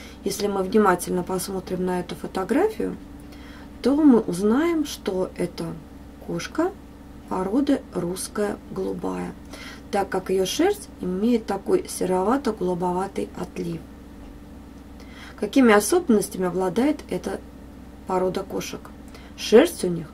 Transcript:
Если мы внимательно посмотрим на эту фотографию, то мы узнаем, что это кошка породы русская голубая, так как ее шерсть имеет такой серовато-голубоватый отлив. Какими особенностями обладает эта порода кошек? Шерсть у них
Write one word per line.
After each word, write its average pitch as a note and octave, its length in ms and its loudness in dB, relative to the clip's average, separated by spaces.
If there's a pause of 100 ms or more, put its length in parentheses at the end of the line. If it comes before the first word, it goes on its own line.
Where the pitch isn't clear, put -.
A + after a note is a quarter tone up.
(240)
Если G3+ 240 0
мы G3 160 0
внимательно F#3 580 4
посмотрим F#3 640 -4
на F3+ 140 0
эту F3 160 -8
фотографию, F#3+ 800 0 (840)
то C4 140 4
мы C#4+ 240 10
узнаем, C4 680 2
что F#3 520 -4
это F3 300 -4 (600)
кошка D#4 460 -2 (560)
породы G#3+ 540 2 (100)
русская F#3 640 -4 (140)
голубая, F3+ 640 -4 (560)
так G3 180 0
как F#3+ 220 -2
ее F#3+ 160 4
шерсть F#4+ 420 0 (140)
имеет G#3+ 420 2
такой G3 420 0
серовато-голубоватый F#3 1400 0 (100)
отлив. F3 440 -6 (1600)
Какими A3 360 8
особенностями G#3 720 4
обладает F#3 640 0
эта - 280 -4 (680)
порода F#3 360 0
кошек? - 380 -8 (560)
Шерсть C4+ 480 6
у F3+ 40 0
них E3 260 -4